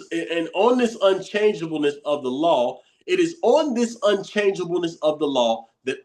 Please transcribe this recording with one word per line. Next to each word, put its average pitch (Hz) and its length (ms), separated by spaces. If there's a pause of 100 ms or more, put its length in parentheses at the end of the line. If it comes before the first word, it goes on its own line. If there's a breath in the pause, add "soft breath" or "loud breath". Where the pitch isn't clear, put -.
(120)
and 165 440
on 226 220
this 233 240
unchangeableness 170 920 (100)
of 147 180
the 127 80
law, 135 480 (260 loud breath)
it 180 140
is 165 240
on 285 300
this 233 300
unchangeableness 185 1000
of 156 180
the 151 80
law 120 400 (160 soft breath)
that 127 220